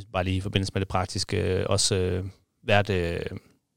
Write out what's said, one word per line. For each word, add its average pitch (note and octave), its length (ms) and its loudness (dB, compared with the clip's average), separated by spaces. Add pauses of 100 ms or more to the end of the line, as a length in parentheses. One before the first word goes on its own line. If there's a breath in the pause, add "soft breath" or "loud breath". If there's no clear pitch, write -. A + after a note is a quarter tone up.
(120)
bare F#2 120 0
lige F#2+ 120 2
i F#2 40 0
forbindelse G2 340 0
med G2 60 0
det F#2+ 80 -2
praktiske, F#2 480 -2
øh, F#2 320 0
også, G2 260 2
øh, F#2 300 0 (420)
været, G#2 240 4
øh, F2 300 0 (560)